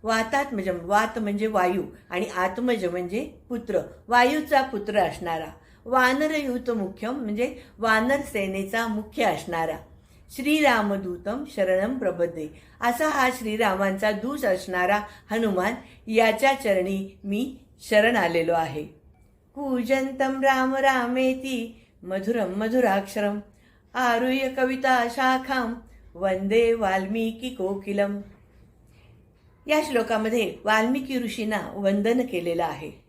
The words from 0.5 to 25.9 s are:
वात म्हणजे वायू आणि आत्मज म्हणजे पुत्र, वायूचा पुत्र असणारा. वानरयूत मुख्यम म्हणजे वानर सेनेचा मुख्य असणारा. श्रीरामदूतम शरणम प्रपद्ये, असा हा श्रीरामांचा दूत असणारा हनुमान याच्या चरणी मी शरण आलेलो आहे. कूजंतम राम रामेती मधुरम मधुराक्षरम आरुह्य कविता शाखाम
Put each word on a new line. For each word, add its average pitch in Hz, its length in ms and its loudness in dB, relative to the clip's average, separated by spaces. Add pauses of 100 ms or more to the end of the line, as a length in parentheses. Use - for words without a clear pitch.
वात 208 380 2
म्हणजे 208 280 -2
वायू 185 340 2 (280)
आणि 180 160 -2 (100)
आत्मज 190 500 0
म्हणजे 180 340 -4 (300)
पुत्र, 226 300 -2 (280)
वायूचा 269 540 4
पुत्र 214 380 -2
असणारा. 165 500 -2 (360)
वानरयूत 262 840 2
मुख्यम 214 460 -4
म्हणजे 233 400 -4 (240)
वानर 226 420 2
सेनेचा 196 680 -2
मुख्य 214 360 -4
असणारा. 165 520 0 (560)
श्रीरामदूतम 220 1120 0 (120)
शरणम 196 420 2
प्रपद्ये, 170 500 -2 (340)
असा 240 280 0
हा 277 200 2
श्रीरामांचा 214 840 0
दूत 247 340 -4
असणारा 190 540 0 (320)
हनुमान 214 420 0 (340)
याच्या 220 460 4
चरणी 196 680 -2
मी 214 340 -4 (320)
शरण 226 260 6
आलेलो 170 380 2
आहे. 151 300 -2 (760)
कूजंतम 269 840 -2
राम 262 320 4
रामेती 262 1120 0 (160)
मधुरम 190 540 -2
मधुराक्षरम 208 840 0 (540)
आरुह्य 254 640 0
कविता 262 520 2
शाखाम 262 640 0 (420)